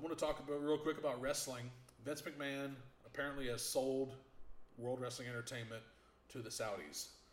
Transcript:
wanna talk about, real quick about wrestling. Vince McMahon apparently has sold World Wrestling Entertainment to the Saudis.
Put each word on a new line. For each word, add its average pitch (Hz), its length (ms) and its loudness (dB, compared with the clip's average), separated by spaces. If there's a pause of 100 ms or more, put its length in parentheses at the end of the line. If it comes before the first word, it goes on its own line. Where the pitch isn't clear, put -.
wanna 165 160 -2
talk 151 240 4
about, 143 240 0
real 151 140 6
quick 151 200 2
about 127 220 2
wrestling. 127 500 0 (340)
Vince 147 180 0
McMahon 139 500 -2 (340)
apparently 139 400 0
has 120 160 2
sold 131 520 4 (600)
World 123 240 0
Wrestling 123 280 -4
Entertainment 117 540 -4 (480)
to - 80 -6
the 113 100 -4
Saudis. - 600 -2 (240)